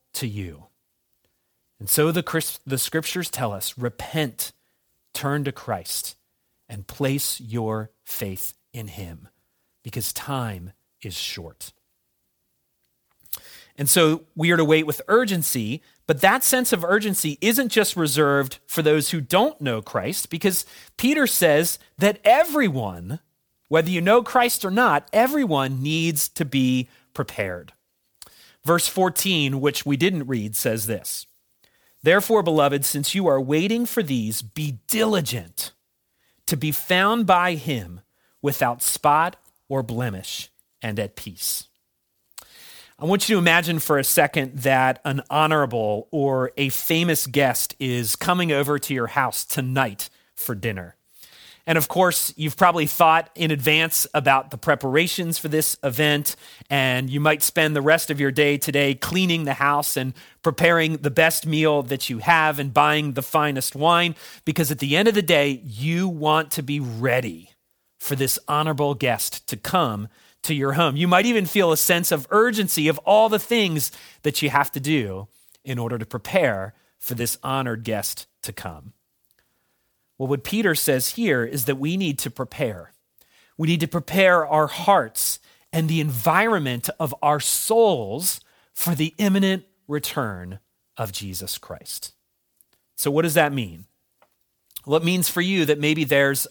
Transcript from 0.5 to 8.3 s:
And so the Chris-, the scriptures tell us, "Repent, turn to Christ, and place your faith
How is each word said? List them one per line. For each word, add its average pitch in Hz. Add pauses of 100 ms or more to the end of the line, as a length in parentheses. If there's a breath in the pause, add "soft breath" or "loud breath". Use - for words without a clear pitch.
And 104
so 156
the 165
Chris-, -
the 135
scriptures 160
tell 127
us, 98
"Repent, 127 (640)
turn 147
to 139
Christ, - (540)
and 101
place -
your 110 (140)
faith - (180)